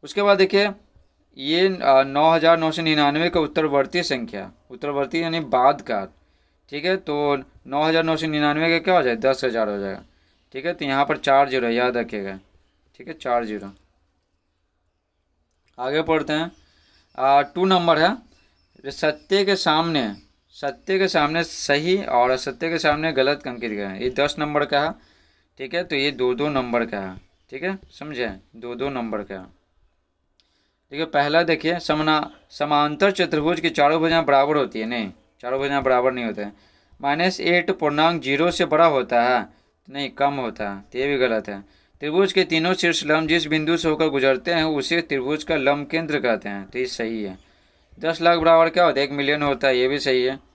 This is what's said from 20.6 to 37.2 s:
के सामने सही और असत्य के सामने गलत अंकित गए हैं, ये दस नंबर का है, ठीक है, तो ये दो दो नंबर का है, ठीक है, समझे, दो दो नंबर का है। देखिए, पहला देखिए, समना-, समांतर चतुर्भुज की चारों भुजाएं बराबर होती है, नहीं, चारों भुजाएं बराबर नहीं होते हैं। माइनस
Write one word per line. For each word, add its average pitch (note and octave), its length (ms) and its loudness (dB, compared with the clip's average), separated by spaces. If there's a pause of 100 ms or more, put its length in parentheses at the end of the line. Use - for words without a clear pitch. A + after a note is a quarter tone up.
के F#3+ 100 2
सामने D#3+ 360 0
सही D#3 600 0
और B2 260 2
असत्य C3 400 -4
के E3 80 -2
सामने D#3 340 0
गलत C#3 340 0
अंकित A#2+ 240 -8
गए G2+ 120 -6
हैं, G2 180 -8
ये B2 120 -4
दस C#3+ 260 -2
नंबर D3 260 -2
का C#3+ 160 0
है, D#3 120 -2 (680)
ठीक C3+ 160 -12
है, F3 100 -2
तो E3 120 -4
ये C#3 160 0
दो B2+ 220 0
दो C#3+ 160 -2
नंबर B2 360 -2
का G#2+ 140 -8
है, F#2+ 140 -10 (380)
ठीक C3+ 100 -12
है, F#3+ 160 -6 (120)
समझे, B2 380 -8 (280)
दो A#2+ 180 -12
दो B2 160 -6
नंबर A2+ 320 -6
का G2 120 -12
है। F#2 100 -14 (1500)
देखिए, D3 140 -4
पहला D3+ 360 2
देखिए, E3 380 0
समना-, D#3 500 0 (200)
समांतर D3 600 0
चतुर्भुज E3 480 0
की E3 100 0
चारों D3+ 300 4
भुजाएं E3 240 2
बराबर C#3+ 320 4
होती A2 240 -2
है, A2 60 -6
नहीं, A2+ 240 -6 (320)
चारों C3 180 -4
भुजाएं C#3 220 -2
बराबर B2+ 300 4
नहीं B2 120 -6
होते G#2 180 -6
हैं। G#2 120 -12 (460)
माइनस D#3+ 420 0